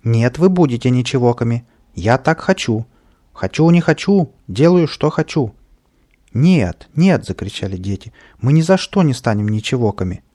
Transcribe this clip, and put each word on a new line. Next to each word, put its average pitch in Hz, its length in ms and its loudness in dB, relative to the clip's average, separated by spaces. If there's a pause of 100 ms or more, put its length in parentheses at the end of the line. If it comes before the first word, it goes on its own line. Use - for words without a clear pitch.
«Нет, 117 340 0
вы 180 100 4
будете 143 420 2
Ничевоками! 120 760 0 (280)
Я 113 240 0
так - 220 0
хочу! 120 460 -2 (460)
Хочу, 156 380 -2
не 175 100 4
хочу, 165 520 0 (140)
делаю, 160 420 2
что - 220 -2
хочу!» 147 440 -4 (800)
«Нет, 131 600 0
нет!» 170 300 2
закричали 98 520 -8
дети. 98 360 -8 (280)
«Мы 127 120 2
ни 160 80 4
за 180 160 2
что - 260 -2
не 147 100 2
станем 104 360 -2
Ничевоками!» 107 760 -4 (120)